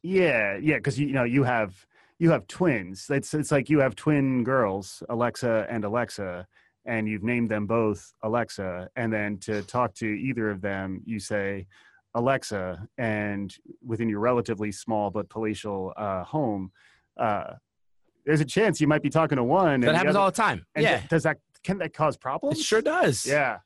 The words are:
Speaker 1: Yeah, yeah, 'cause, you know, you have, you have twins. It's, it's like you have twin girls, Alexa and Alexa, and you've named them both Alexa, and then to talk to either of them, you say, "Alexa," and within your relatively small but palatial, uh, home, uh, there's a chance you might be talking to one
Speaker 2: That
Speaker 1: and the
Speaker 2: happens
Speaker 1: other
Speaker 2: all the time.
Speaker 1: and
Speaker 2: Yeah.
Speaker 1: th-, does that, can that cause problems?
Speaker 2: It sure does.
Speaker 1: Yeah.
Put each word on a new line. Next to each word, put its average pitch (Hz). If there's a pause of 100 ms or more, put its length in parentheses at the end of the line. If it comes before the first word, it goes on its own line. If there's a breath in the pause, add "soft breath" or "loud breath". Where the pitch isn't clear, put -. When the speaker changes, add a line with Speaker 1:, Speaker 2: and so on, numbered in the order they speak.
Speaker 1:
Yeah, 139
yeah, 143
'cause, 127
you 143
know, 131
you 127
have, 113 (340 soft breath)
you 165
have 123
twins. 101
It's, 139
it's 151
like 139
you 151
have 131
twin 135
girls, 104
Alexa 117
and 110
Alexa, 101 (380 soft breath)
and 110
you've 104
named 120
them 104
both 110 (100)
Alexa, 101
and 113
then 104
to 107
talk 120
to 113
either 110
of 95
them, 95
you 110
say, 98 (480 soft breath)
"Alexa," 104 (100)
and 104 (300)
within 113
your 104
relatively 113
small 104
but 101
palatial, 104
uh, 98
home, 104 (460 soft breath)
uh, 107 (720)
there's 151
a 147
chance 185
you 147
might 151
be 147
talking 151
to 123
one 143
Speaker 2:
That 123
Speaker 1:
and 156
the 165
Speaker 2:
happens 185
Speaker 1:
other 202
Speaker 2:
all 196
the -
time. 160 (100)
Speaker 1:
and 151
Speaker 2:
Yeah. 151
Speaker 1:
th-, -
does 160
that, 156 (240)
can 196
that 160
cause 151
problems? 277
Speaker 2:
It 302
sure 220
does. 294
Speaker 1:
Yeah. 131